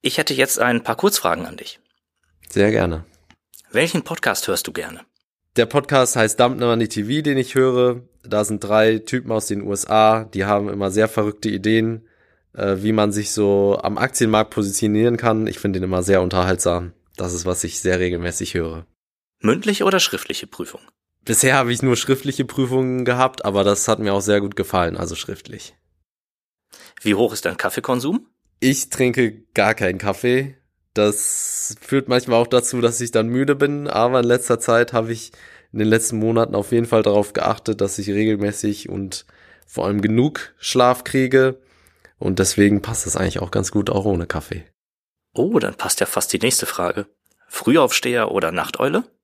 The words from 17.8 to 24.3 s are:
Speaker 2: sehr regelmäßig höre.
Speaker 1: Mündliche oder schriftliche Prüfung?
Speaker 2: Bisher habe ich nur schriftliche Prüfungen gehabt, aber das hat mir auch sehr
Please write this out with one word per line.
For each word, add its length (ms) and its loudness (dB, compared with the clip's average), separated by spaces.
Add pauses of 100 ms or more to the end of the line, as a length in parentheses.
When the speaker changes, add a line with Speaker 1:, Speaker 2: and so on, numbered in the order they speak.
Speaker 2:
sehr 200 0
regelmäßig 540 -4
höre. 320 -6 (540)
Speaker 1:
Mündliche 440 0
oder 160 4
schriftliche 460 -6
Prüfung? 340 -14 (440)
Speaker 2:
Bisher 320 2
habe 160 2
ich 100 -2
nur 140 4
schriftliche 480 -2
Prüfungen 600 -2
gehabt, 400 0
aber 200 2
das 240 2
hat 100 2
mir 140 -2
auch 80 2
sehr 200 2